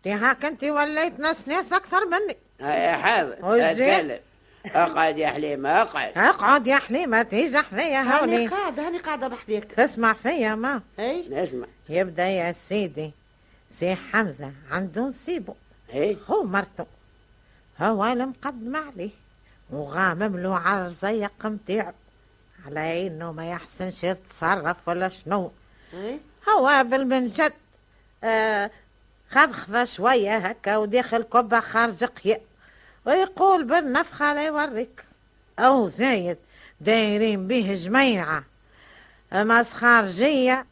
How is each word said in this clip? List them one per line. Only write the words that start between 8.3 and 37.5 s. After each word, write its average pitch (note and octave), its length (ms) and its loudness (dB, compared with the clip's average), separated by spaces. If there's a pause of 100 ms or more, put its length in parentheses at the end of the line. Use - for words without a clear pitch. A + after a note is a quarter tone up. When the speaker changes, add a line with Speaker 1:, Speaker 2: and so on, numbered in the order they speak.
Speaker 1:
هوني. A#3 120 2
Speaker 3:
قاعدة، E4 400 -4
هاني F4 100 -6
قاعدة D4 300 -6
بحذاك. A3 360 -6
Speaker 1:
تسمع A3+ 500 2
فيا A3+ 420 -2
ما؟ A#3+ 260 -4 (180)
Speaker 3:
اي. C#4+ 300 -4
Speaker 2:
نسمع. C3+ 380 -6 (220)
Speaker 1:
يبدأ F3 380 -2
يا F3+ 240 -2
سيدي، D#3+ 600 -6 (600)
سي F3+ 240 -2
حمزة D3 560 -4 (200)
عنده F3+ 300 -6
نصيبه. C#4 540 -8 (380)
Speaker 2:
اي. F3+ 220 0
Speaker 1:
خو F#4+ 280 -2
مرته. G3 420 -4 (960)
هو G#3 240 0
المقدم B3+ 720 -6
عليه. B3 360 -10 (580)
وغامم E3+ 680 -2
له F#3 200 -2
على F#3 240 0
الرزيق G3+ 500 -4 (120)
متاعه. G#3+ 500 -6 (720)
على D#3+ 420 -4
انه E3 240 -10
ما D#3+ 180 -10
يحسنش F3+ 540 -10
يتصرف F3 760 -2 (100)
ولا F3+ 220 -2
شنو. F#3 420 -4 (420)
Speaker 3:
اي. G#3+ 260 -10 (300)
Speaker 1:
هو C#4 360 6
بالمنجد، C4 680 0 (680)
آه، A3 480 0 (600)
خذ C#4 200 6
خذا A3+ 340 -2
شوية A3 520 2
هكا G3+ 400 -2
وداخل A#3 460 0
كبة A#3 360 2
خارج A3 440 -2
قيا. G#3+ 380 -2 (640)
ويقول F#4+ 580 4
بالنفخة D4 720 0
لا D4 120 -2
يوريك. D4 580 -4 (560)
أو B3+ 280 6
زايد F3 500 0 (440)
دايرين G#3 640 2
به G#3 260 0